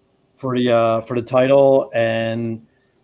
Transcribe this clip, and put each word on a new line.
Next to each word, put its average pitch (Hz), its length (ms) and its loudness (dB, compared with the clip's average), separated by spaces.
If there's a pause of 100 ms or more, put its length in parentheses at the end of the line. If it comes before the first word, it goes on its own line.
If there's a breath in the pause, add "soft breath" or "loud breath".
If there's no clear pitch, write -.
(360)
for 127 220 -6
the, 123 140 0
uh, 113 300 0
for 123 140 -10
the 120 60 -2
title. 135 720 2
And 113 720 -4 (380)